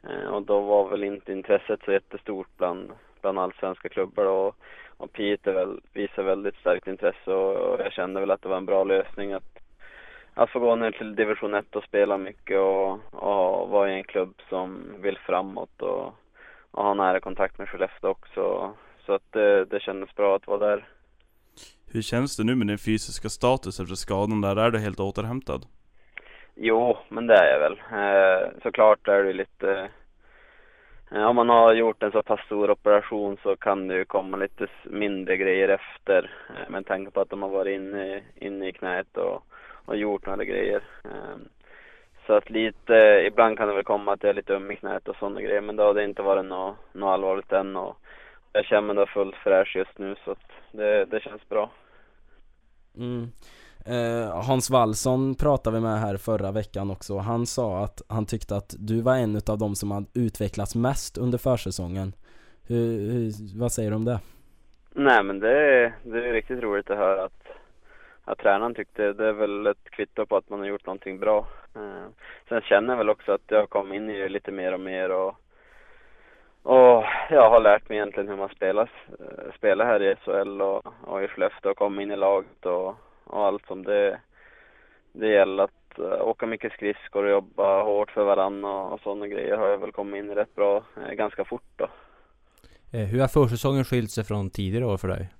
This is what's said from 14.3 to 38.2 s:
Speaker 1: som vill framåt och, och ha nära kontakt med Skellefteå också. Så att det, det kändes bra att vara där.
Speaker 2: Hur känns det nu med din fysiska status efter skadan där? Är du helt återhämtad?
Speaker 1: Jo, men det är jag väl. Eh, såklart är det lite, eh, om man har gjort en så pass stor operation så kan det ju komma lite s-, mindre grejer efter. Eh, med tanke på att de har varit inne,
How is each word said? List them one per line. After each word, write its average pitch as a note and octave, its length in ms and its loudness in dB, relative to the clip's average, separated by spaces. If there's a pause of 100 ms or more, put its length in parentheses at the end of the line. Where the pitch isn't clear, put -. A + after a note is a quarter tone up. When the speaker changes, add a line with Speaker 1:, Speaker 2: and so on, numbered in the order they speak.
Speaker 1:
som F#2 340 -8 (180)
vill G2 160 -4
framåt F#2+ 640 -6
och, F2+ 320 -6 (580)
och - 120 -6
ha G2+ 100 2
nära F#2+ 260 2
kontakt F#2+ 380 -4
med G2 120 -10
Skellefteå F#2+ 400 -4
också. F#2+ 640 -6 (320)
Så G2+ 80 0
att - 180 -4
det, G2+ 340 4
det G2+ 140 -6
kändes G2 360 -8
bra G2+ 200 2
att - 120 -4
vara G2+ 120 -2
där. G#2 280 -2 (1040)
Speaker 2:
Hur A#2 100 -4
känns B2 360 -4
det A2+ 60 -2
nu A#2+ 120 2
med A2 120 0
din G#2 100 -2
fysiska - 520 -4
status A#2+ 500 -2
efter F#2 160 -8
skadan G#2 460 -2
där? G2 140 0
Är A2+ 160 4
du A2 80 -2
helt G#2 200 -6
återhämtad? G2+ 680 -6 (880)
Speaker 1:
Jo, A2+ 420 2 (120)
men A2+ 180 -6
det A2+ 80 8
är E2+ 160 8
jag C#2 80 4
väl. D#2 200 0 (120)
Eh, G2 720 2
såklart G#2+ 440 4
är G2 160 4
det F#2+ 100 0
lite, F#2+ 560 -4 (1200)
eh, G#2 120 -2
om A#2+ 120 4
man A#2+ 140 4
har A2+ 240 10
gjort A2+ 300 2
en G#2+ 80 -2
så G#2+ 120 2
pass A2 220 0
stor G#2 260 0
operation G#2 720 2
så G2 120 0
kan G2 320 -2
det F#2 80 -4
ju F#2+ 100 0
komma F#2+ 320 -4
lite G2 260 -4
s-, - 280 -14
mindre F#2+ 460 -2
grejer F#2+ 320 2
efter. - 600 0 (180)
Eh, F#2+ 220 -14
med G2 140 -8
tanke G2 260 -4
på G2 100 -2
att - 80 -2
de G2+ 120 -8
har G2 80 -4
varit G2 260 -2
inne, G2 480 -8 (120)